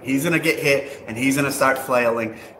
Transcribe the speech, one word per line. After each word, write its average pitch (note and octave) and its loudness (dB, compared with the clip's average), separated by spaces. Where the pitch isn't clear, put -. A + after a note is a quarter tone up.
He's C3+ 0
gonna E3 2
get D#3 0
hit, C#3 0
and A2 -8
he's C3+ 2
gonna C#3+ 0
start C3+ 2
flailing. A#2 0